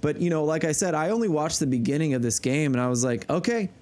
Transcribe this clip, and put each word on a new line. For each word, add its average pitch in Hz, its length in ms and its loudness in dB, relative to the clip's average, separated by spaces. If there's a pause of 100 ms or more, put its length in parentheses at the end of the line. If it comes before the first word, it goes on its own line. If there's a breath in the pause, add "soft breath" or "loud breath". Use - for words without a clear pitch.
But, 151 180 0
you 175 100 0
know, 156 140 0
like 156 220 0
I 156 60 0
said, 170 220 0
I 156 160 0
only 226 200 0
watched 156 300 0
the 156 60 0
beginning 135 480 0
of 123 80 0
this 117 160 0
game, 139 360 0
and 123 80 0
I 123 60 0
was 123 160 0
like, 120 240 -2
"Okay, 190 420 0 (120)